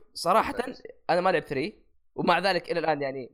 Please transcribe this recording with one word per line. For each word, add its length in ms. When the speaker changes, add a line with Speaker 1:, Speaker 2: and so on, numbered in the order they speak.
Speaker 1:
صراحة، 380
Speaker 2:
دارك 140
سايدرز. 160
Speaker 1:
أنا 120
ما 80
لعبت 180
ثري. 380
ومع 240
ذلك 320
إلى 80
الآن 220
يعني 320